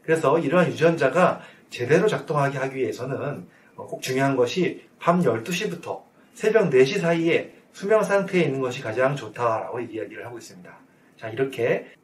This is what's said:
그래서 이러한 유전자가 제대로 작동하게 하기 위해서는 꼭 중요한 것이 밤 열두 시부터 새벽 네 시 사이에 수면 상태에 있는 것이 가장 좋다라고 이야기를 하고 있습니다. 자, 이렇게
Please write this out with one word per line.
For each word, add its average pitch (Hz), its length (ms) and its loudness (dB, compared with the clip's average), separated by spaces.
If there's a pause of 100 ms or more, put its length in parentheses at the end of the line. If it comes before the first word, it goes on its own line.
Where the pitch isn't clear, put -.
그래서 156 340 2
이러한 165 300 2
유전자가 156 720 2 (300)
제대로 151 360 2
작동하게 139 520 -2
하기 135 180 -6
위해서는 127 720 -6 (260)
꼭 - 260 -14
중요한 135 360 0
것이 123 500 0 (140)
밤 175 240 2
열두 113 260 0
시부터 175 540 -6 (300)
새벽 214 360 2
네 127 140 6
시 185 160 0
사이에 165 520 0 (200)
수면 208 320 2
상태에 185 380 2
있는 135 180 -2
것이 123 200 -4
가장 123 360 -2
좋다라고 113 640 -4
이야기를 107 440 -10
하고 117 140 -14
있습니다. 90 340 -20 (440)
자, 113 120 -12
이렇게 117 640 -2 (120)